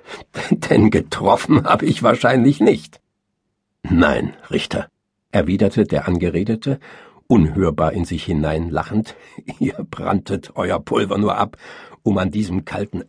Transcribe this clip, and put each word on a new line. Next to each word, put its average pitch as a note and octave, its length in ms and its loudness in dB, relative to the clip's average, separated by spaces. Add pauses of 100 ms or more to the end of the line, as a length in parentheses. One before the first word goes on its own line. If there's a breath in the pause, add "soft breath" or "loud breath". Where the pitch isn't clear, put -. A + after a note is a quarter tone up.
(280 loud breath)
<laughs> - 220 -6
denn G#2+ 400 4
getroffen - 760 2
hab - 180 0
ich - 200 0
wahrscheinlich B2 580 4
nicht.“ - 400 0 (840)
„Nein, D#2 520 2 (160)
Richter“, - 380 -4 (440)
erwiderte G2 520 2
der D2 220 -2
Angeredete, F#2+ 720 -2 (480 loud breath)
unhörbar D#2+ 680 2
in F2+ 120 -2
sich D#2+ 200 -6
hinein D#2+ 460 -2
lachend, F2 460 -4 (200 loud breath)
<laughs> - 220 -16
„ihr - 320 -4
branntet - 640 -4
euer F#2 240 -2
Pulver G2+ 400 -2
nur G2 180 0
ab, G#2 200 -2 (480 loud breath)
um G2+ 140 2
an F#2 120 0
diesem F#2+ 340 -4
kalten G2+ 440 -8